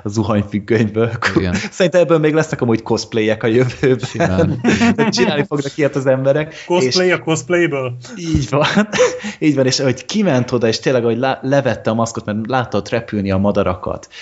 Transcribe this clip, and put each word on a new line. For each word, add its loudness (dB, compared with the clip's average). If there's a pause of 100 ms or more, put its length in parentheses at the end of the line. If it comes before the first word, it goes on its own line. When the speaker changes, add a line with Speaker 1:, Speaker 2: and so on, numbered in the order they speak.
Speaker 1:
a -6
zuhanyfüggönyből. 0 (240)
Speaker 2:
Igen. 0 (120)
Speaker 1:
<laughs> -10
Szerintem 2
ebből 4
még 2
lesznek 0
amúgy 2
cosplayek 0
a 0
jövőben. 2
Speaker 2:
Simán. 0 (220)
Speaker 1:
<laughs> 2
Csinálni 0
fognak -4
ilyet 0
az -2
emberek. 0
Speaker 3:
Cosplay 2
Speaker 1:
És 4
Speaker 3:
a 0
cosplayből? -2 (180)
Speaker 1:
Így -2
van. 2 (100)
<laughs> 2 (520)
Így 2
van, 4
és 0
hogy -2
kiment 0
oda, 2
és 0
tényleg, 0
hogy 0
lá-, -2
levette 0
a 0
maszkot, -2
mert -4 (100)
látta -2
ott -4
repülni -2
a 2
madarakat. -2 (140)